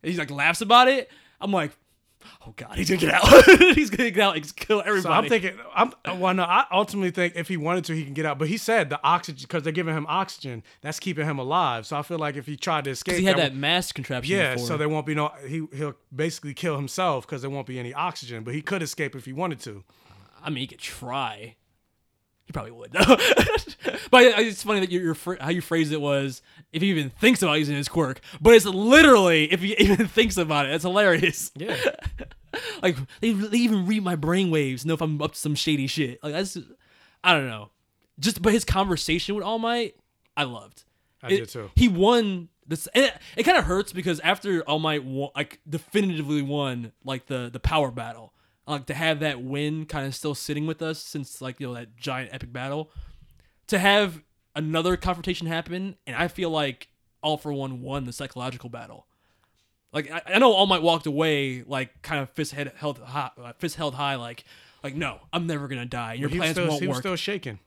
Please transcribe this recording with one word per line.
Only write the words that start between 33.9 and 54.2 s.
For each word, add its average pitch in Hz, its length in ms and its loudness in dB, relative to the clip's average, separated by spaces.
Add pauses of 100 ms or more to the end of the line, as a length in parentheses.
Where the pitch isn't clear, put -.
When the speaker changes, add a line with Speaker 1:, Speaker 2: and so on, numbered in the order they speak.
Speaker 1:
my 180 120 -2
brainwaves, 156 680 0
know 160 80 0
if 156 80 -2
I'm 151 200 -2
up 151 120 -4
to - 60 -14
some 151 160 -2
shady 139 320 0
shit. 127 360 -6
Like, 151 80 -8
that's, 185 260 -6 (640)
I 180 120 4
don't 139 140 2
know. 107 240 -12 (460)
Just, 175 240 -2
but 208 120 4
his 226 100 2
conversation 190 720 -2
with 202 80 -4
All 220 160 -4
Might, 233 360 -4 (420)
I 147 60 -2
loved. 110 400 -12 (380)
Speaker 2:
I 127 120 -12
Speaker 1:
It, - 60 2
Speaker 2:
did 113 100 -8
too. 107 260 -12
Speaker 1:
he 240 140 6
won 196 580 2 (180)
this, 151 300 -8
and 269 100 6
it, 226 80 -2 (220)
it - 80 -2
kinda 330 180 4
hurts 185 300 -2
because 175 300 -4
after 185 480 0
All 156 100 2
Might 151 240 -2
won, 131 320 -8
like, 143 320 -8
definitively 156 760 -2
won, 135 520 -6 (100)
like, 131 220 -8
the, 123 260 -8
the 127 80 -12
power 147 320 0
battle, 117 400 -12 (360)
like, 143 180 -6
to 147 80 -8
have 156 260 -2
that 143 240 -4
win 151 420 -4
kinda 135 280 -8
still 147 220 -6
sitting 147 300 -6
with 160 160 -6
us 160 200 -8
since, - 400 -12
like, 131 180 -12
you 135 80 -10
know, 123 60 -10
that 117 240 -16
giant 127 360 -8
epic 123 200 -14
battle, 139 360 -8 (760)
to 196 120 0
have 196 440 2 (320)